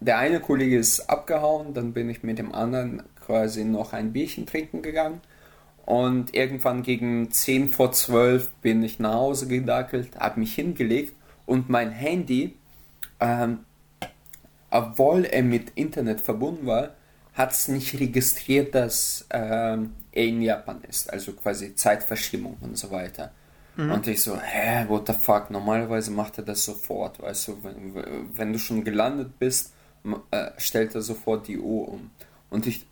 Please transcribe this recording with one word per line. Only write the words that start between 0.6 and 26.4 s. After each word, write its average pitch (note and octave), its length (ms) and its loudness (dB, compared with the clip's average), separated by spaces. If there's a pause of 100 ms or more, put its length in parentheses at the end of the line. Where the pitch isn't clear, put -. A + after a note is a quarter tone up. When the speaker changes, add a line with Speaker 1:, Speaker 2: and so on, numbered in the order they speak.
Speaker 1:
ist - 300 2
abgehauen, D3+ 640 0
dann A#2+ 200 -4
bin A#2 180 -2
ich A#2 140 -10
mit A2+ 140 -4
dem A2 140 -8
anderen B2 520 -2 (200)
quasi A2 400 0
noch G#2+ 280 0
ein A2 200 -4
Bierchen - 340 -4
trinken D#3 360 -6
gegangen. D#3+ 380 -2 (640)
Und B2 480 2
irgendwann B2+ 480 0
gegen A#2+ 480 0
zehn C3+ 400 2
vor B2+ 220 4
zwölf B2 580 4 (120)
bin A2+ 200 4
ich A2 160 -4
nach A2 160 0
Hause C3 320 2
gedackelt, B2+ 720 -2
hab - 180 -2
mich A2 180 -2
hingelegt D3 600 0 (320)
und B2+ 220 2
mein A#2+ 220 2
Handy, C#3 680 -2 (640)
ähm, A#2+ 400 2 (1120)
obwohl C3+ 540 4
er - 180 2
mit A#2+ 340 2
Internet C3 440 -2
verbunden C3+ 460 -2
war, B2 280 0 (400)
hat's - 340 0
nicht C3+ 320 -2
registriert, C3+ 720 2
dass, - 560 0
ähm, A2 640 -2 (180)
er A#2 140 2
in A2+ 180 2
Japan - 460 0
ist, - 240 -4
also G2 200 -8
quasi G2 440 -6
Zeitverschiebung - 840 0
und A#2+ 160 -10
so G2 140 -6
weiter. F2+ 400 -8 (460)
Speaker 2:
Mhm. D#3 160 -2
Speaker 1:
Und G#2 160 0
ich G#2+ 140 0
so, G2+ 180 -2
„Hä, A2+ 480 0
what G#2+ 180 0
the A2+ 60 2
fuck?“ G#2 380 2
Normalerweise A2 600 0
macht G#2+ 280 -4
er G#2+ 60 -8